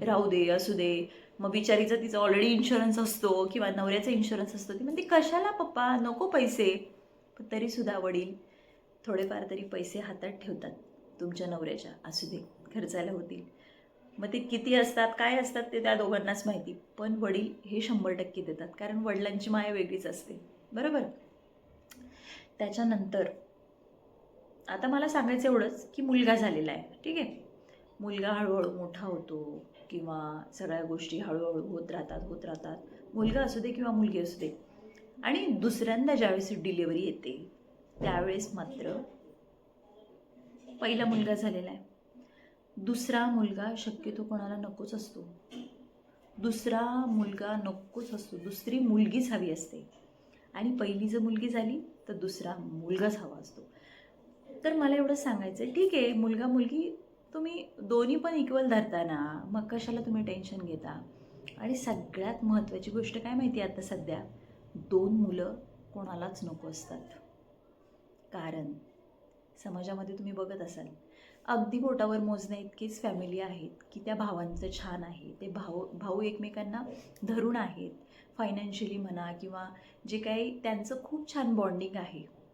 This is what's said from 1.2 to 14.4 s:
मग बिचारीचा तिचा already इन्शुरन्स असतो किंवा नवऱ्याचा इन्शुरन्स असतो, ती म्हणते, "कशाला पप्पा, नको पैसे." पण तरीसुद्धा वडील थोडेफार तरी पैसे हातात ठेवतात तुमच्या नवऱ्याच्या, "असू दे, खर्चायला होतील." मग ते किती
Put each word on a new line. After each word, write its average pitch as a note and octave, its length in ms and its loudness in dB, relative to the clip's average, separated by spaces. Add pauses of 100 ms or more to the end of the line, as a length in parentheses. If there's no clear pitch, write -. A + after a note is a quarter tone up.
मग G3 120 -2
बिचारीचा G#3+ 460 6
तिचा A3 220 0
already G3+ 260 6
इन्शुरन्स A3+ 540 6
असतो G3 540 4
किंवा G#3 180 2
नवऱ्याचा G3 400 2
इन्शुरन्स G#3+ 440 2
असतो, G3+ 180 -8
ती G3 120 -4
म्हणते, D#4+ 180 -2
"कशाला E4+ 480 6
पप्पा, B3+ 460 2
नको A#3 340 2
पैसे." G#3+ 640 4 (440)
पण A3 140 -14
तरीसुद्धा A3 460 0
वडील F#3 360 0 (720)
थोडेफार G3 440 -2
तरी F#3+ 120 -6
पैसे F#3+ 360 -6
हातात G3+ 320 -8
ठेवतात - 400 -8 (500)
तुमच्या F3 260 -4
नवऱ्याच्या, D#3+ 440 -6 (140)
"असू - 220 -6
दे, - 220 -10 (260)
खर्चायला F#3+ 380 -4
होतील." E3+ 300 -8 (760)
मग G3+ 140 -6
ते A#3+ 60 0
किती A#3+ 360 0